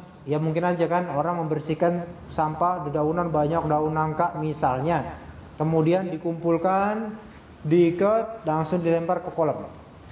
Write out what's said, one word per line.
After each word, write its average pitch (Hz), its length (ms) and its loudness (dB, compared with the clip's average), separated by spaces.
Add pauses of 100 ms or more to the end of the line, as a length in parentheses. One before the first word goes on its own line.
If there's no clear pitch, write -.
(240)
Ya 147 160 0
mungkin 160 240 0
aja 170 240 2
kan 170 240 0
orang 165 320 -2
membersihkan 160 640 0 (240)
sampah, 160 560 0
dedaunan 160 420 0
banyak, 156 380 2
daun 156 260 2
nangka 156 460 0
misalnya. 147 640 0 (560)
Kemudian 160 500 2
dikumpulkan, 180 1040 0 (560)
diikat, 175 800 2
langsung 160 320 0
dilempar 165 420 0
ke 175 140 -10
kolam. 156 320 0 (440)